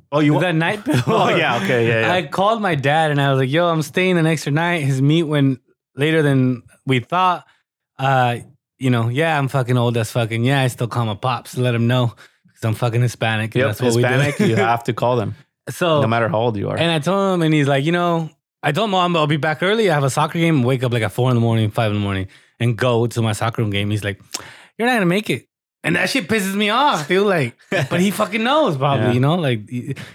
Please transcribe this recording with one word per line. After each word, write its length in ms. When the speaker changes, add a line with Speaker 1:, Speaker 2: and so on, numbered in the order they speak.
Speaker 1:
Oh, 100
you 140
wa- 60
Speaker 2:
the 140
night 300
<laughs> 60
before. 240
Speaker 1:
Oh, 220
yeah, 260
okay, 240
yeah, 140
yeah. 140
Speaker 2:
I 80
called 400
my 120
dad 360
and 100
I 100
was 100
like, 100
"Yo, 180
I'm 140
staying 340
an 100
extra 240
night." 340
His 180
meet 220
went 360
later 280
than 400
we 140
thought. 440
Uh, 400
you 100
know, 220
yeah, 280
I'm 100
fucking 280
old 220
as 120
fucking. 340
Yeah, 180
I 60
still 200
call 160
my 100
pops 420
to 40
let 140
him 120
know 200
'cause 580
I'm 100
fucking 280
Hispanic. 520
And 60
Speaker 1:
Yep, 80
Speaker 2:
that's 140
what 100
Speaker 1:
Hispanic, 460
Speaker 2:
we 80
do. 40
<laughs> 20
Speaker 1:
you 40
have 280
to 100
call 220
them. 180
Speaker 2:
So 320
Speaker 1:
no 80
matter 220
how 80
old 180
you 140
are. 80
Speaker 2:
And 120
I 100
told 340
him, 80
and 100
he's 160
like, 160
you 80
know, 380
I 100
told 140
him, 60
"Mom, 220
I'll 120
be 100
back 260
early. 280
I 40
have 100
a 60
soccer 280
game. 240
Wake 220
up, 100
like, 80
at 100
four 160
in 60
the 80
morning, 280
five 200
in 80
the 40
morning, 260
and 200
go 280
to 140
my 120
soccer 280
room 100
game." 200
He's 140
like, 180
"You're 100
not 60
gonna 100
make 240
it." 160
And 100
that 160
shit 180
pisses 280
me 140
off, 360
dude. 180
Like, 400
Speaker 1:
<laughs> 60
Speaker 2:
but 300
he 100
fucking 320
knows 340
probably, 300
Speaker 1:
Yeah. 60
Speaker 2:
you 80
know? 160
Like, 340
he, 100
he's 140